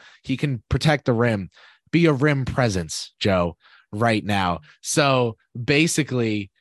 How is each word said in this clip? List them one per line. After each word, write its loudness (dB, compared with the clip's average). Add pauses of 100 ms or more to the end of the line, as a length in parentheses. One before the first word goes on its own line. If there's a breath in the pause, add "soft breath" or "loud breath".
(220 loud breath)
He -4
can -4
protect 0
the 2
rim, 0 (400 soft breath)
be 4
a 4
rim 0
presence, -2
Joe, 0 (340 soft breath)
right 0
now. -2 (200 soft breath)
So 0 (260)
basically, 0 (100)